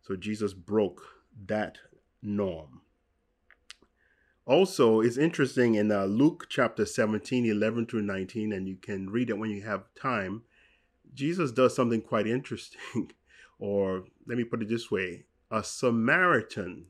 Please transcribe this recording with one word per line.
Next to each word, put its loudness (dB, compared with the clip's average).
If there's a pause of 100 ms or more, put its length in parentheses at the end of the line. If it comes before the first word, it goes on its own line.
So -6
Jesus -6
broke -2 (440)
that -4 (460)
norm. -4 (1600)
Also, 6
it's 2
interesting 2
in, 2
uh, 0
Luke 2
chapter 0
seventeen, 0
eleven 0
through -2
nineteen, -4
and -6
you -8
can -8
read -2
it -4
when -6
you -8
have -6 (100)
time, -4 (720)
Jesus -2
does 4
something 2
quite -2
interesting. -6 (140)
<laughs> -4 (480)
Or -2 (200)
let -4
me 0
put -4
it -4
this -4
way, -4 (220)
a -2
Samaritan 0